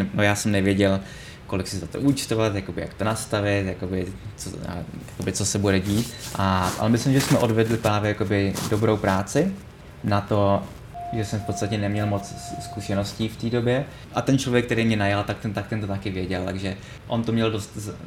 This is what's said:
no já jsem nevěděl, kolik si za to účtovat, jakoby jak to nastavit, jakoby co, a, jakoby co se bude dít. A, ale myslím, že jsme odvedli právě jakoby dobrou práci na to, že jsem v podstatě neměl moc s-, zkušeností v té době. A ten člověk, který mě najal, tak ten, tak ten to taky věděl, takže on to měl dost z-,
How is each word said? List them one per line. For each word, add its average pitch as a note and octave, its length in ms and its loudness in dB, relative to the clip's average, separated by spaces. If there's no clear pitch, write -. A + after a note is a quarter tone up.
no G#2+ 100 4
já G#2 120 6
jsem G#2+ 160 0
nevěděl, G2 480 4
kolik F#2 200 -2
si G2+ 100 -6
za E2 100 -6
to - 120 -8
účtovat, A2 560 2
jakoby F#2 260 -4
jak - 120 -8
to - 100 -4
nastavit, G2+ 600 0
jakoby F#2 420 -4
co, - 120 -8
a, F2 80 -6
jakoby F#2+ 200 -4
co G2 140 -2
se G#2 140 0
bude G2 200 4
dít. G#2 340 0
A, F#2 440 2
ale A2 100 2
myslím, A#2+ 240 4
že C3+ 80 6
jsme C#3 160 4
odvedli A2+ 400 4
právě G#2 320 2
jakoby G2 440 2
dobrou G#2+ 280 4
práci G2+ 540 2
na G2+ 180 2
to, G2+ 420 2
že G#2+ 80 0
jsem G#2+ 140 -4
v G2+ 40 -6
podstatě G#2 340 -2
neměl G#2 300 0
moc G2+ 200 -2
s-, - 260 -10
zkušeností G#2 640 -2
v - 80 -10
té A#2 120 -4
době. B2 360 2
A A#2 80 0
ten C3+ 160 4
člověk, B2 280 2
který A2+ 200 2
mě A2 120 4
najal, G2+ 260 2
tak G#2 160 -4
ten, G#2 140 -6
tak G2+ 140 -4
ten A2 140 -4
to G2+ 60 -4
taky G2 220 -4
věděl, F#2 360 -2
takže F#2+ 320 -4
on A#2 160 0
to A2+ 80 0
měl A2+ 200 4
dost G#2 240 -6
z-, G#2+ 200 -8